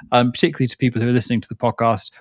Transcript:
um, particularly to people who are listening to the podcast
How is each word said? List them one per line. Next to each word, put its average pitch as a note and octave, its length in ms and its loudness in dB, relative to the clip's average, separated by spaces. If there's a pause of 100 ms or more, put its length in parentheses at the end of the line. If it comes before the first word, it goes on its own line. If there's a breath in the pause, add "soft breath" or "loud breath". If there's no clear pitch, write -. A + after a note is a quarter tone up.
(120)
um, B2 200 4
particularly D#3 360 0
to - 100 -8
people A#2+ 240 0
who A#2+ 80 0
are - 20 2
listening A#2+ 300 0
to - 80 -12
the G#2+ 60 -10
podcast A2+ 640 -2